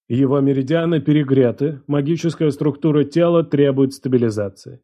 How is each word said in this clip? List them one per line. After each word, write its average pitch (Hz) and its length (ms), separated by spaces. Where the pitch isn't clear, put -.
Его 131 320
меридианы 147 600
перегреты, 135 880
магическая 151 640
структура 147 540
тела 170 400
требует 139 500
стабилизации. 117 880